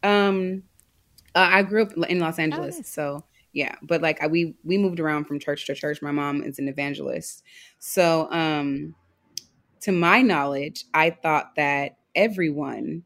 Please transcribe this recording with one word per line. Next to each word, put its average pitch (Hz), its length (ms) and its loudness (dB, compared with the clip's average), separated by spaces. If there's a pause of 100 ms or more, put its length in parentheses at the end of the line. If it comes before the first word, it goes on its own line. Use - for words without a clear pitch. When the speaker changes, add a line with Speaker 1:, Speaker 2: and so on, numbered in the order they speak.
Speaker 1:
um, 196 600 2 (720)
uh, 180 160 6
I 196 120 6
grew 208 200 2
up 214 100 -4
in 170 260 0
Los 160 200 -2
Speaker 2:
Oh, - 20 0
Speaker 1:
Angeles. 160 360 -4
Speaker 2:
nice. 285 120 -14
Speaker 1:
So 147 340 -6 (300)
yeah, 143 280 -4
but, 160 200 0
like, 156 200 0
I, 151 60 0
we, 165 360 0
we 180 140 0
moved 185 220 2
around 151 260 0
from 147 140 -6
church 143 280 -6
to 139 80 -4
church. 147 260 -6
My 147 100 -6
mom 143 320 -2
is 139 160 -10
an 139 80 -4
evangelist. 143 760 -6 (360)
So, 165 520 2
um, 151 640 -2 (880)
to 202 100 -2
my 180 300 4
knowledge, 143 720 0
I 160 160 4
thought 156 460 -2
that 143 420 0 (180)
everyone 151 920 -2